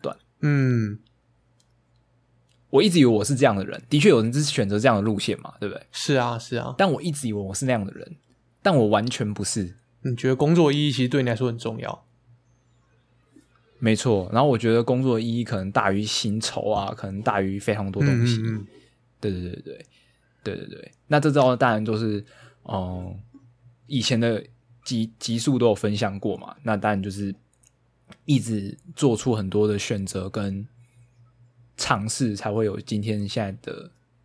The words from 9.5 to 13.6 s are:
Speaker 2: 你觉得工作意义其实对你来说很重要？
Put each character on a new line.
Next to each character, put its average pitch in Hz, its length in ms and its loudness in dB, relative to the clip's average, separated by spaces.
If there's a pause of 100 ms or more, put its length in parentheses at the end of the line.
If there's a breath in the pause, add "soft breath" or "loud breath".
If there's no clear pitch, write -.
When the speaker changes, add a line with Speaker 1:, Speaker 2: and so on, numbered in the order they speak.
Speaker 2:
你 127 100 -2
觉 131 120 0
得 131 80 4
工 151 180 4
作 160 160 6
意 147 180 2
义 139 40 0
其 123 100 0
实 123 60 2
对 139 140 0
你 123 80 0
来 113 40 2
说 123 120 -2
很 117 100 -2
重 117 220 -6
要？ 104 260 -10 (1700)